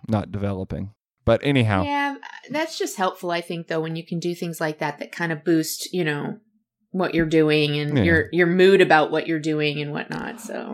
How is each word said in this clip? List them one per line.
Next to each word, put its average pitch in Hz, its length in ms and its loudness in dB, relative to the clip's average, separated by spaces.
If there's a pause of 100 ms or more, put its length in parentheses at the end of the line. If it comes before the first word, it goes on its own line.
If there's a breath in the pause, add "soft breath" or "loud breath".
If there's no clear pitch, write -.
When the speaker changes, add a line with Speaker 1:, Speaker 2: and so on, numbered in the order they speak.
Speaker 1:
not 104 240 -2
developing. 98 600 -6 (340)
But 117 180 4
anyhow. 113 400 4
Speaker 2:
Yeah, 285 300 -2 (340)
that's 311 300 -6
just - 180 -6
helpful, 185 340 -4
I 170 120 -2
think, 170 240 -10
though, 165 160 -2
when 160 140 -6
you 165 100 -10
can 170 120 -6
do 175 160 -4
things 170 240 -8
like 156 200 -4
that 147 220 -6
that - 120 -12
kind 170 200 -4
of 151 120 -8
boost, 160 480 0
you 180 120 -2
know, 147 340 -4 (540)
what 185 220 -2
you're 165 120 2
doing 151 520 4
and 147 200 0
Speaker 1:
Yeah. 101 60 4
Speaker 2:
your, 165 280 4
your 170 140 4
mood 185 340 6
about 156 300 6
what 156 160 -2
you're 160 120 -2
doing 151 440 -2
and 147 100 -6
whatnot. - 480 -8
So - 340 -10